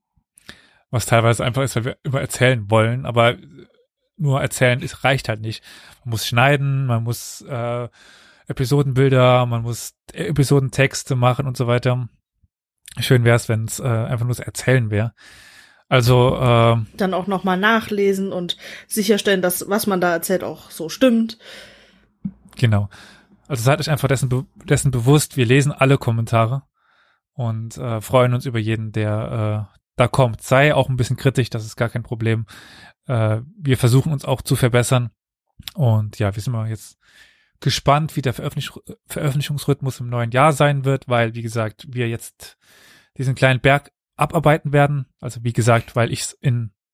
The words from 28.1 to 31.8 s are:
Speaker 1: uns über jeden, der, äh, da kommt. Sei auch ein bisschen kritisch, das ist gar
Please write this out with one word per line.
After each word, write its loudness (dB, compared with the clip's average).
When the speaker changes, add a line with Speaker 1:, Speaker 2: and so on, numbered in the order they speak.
Speaker 1:
uns -4
über -4
jeden, -4
der, -4
äh, -20
da 4
kommt. 0
Sei 4
auch 0
ein -2
bisschen -2
kritisch, 0
das -8
ist -16
gar -4